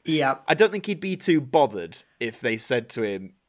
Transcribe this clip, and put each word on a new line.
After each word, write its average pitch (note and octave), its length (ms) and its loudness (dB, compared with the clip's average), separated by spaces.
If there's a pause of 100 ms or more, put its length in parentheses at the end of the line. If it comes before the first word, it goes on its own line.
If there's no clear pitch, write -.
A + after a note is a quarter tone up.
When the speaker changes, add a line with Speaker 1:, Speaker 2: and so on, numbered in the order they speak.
Speaker 1:
Yeah. C#3+ 300 2 (120)
Speaker 2:
I - 60 2
don't G#3 180 4
think G3+ 140 -6
he'd G3 140 -4
be F#3+ 180 -4
too E3+ 240 2
bothered G#2+ 560 0 (220)
if A2+ 220 -6
they A2+ 160 0
said A#2+ 340 -2
to A#2 120 -4
him, G2 300 -4 (160)